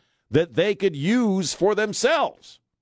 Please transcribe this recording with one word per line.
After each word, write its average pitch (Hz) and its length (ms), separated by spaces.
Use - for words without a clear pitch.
that 160 220
they 190 200
could 190 220
use 190 580
for 202 220
themselves. 220 840